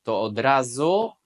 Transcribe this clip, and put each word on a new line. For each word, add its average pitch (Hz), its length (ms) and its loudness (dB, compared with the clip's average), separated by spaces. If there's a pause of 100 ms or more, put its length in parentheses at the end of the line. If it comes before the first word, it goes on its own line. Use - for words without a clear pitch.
to 110 200 -2
od 110 160 -4
razu 139 760 0 (140)